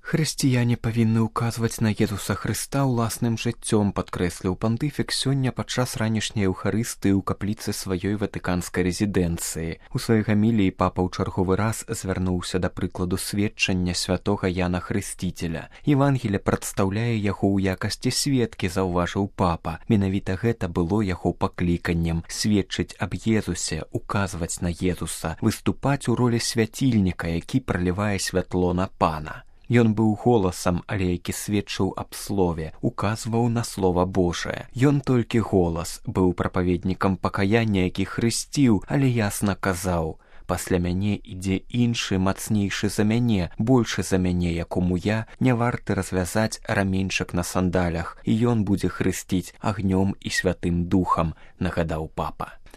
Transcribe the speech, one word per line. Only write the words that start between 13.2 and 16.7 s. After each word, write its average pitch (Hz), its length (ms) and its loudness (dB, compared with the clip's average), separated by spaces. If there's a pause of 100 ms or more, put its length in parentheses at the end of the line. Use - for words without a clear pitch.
сведчання 98 720 0
святога 98 560 0
Яна 90 320 0
Хрысціцеля. - 880 -6 (160)
«Евангелле 135 560 2
прадстаўляе 110 720 0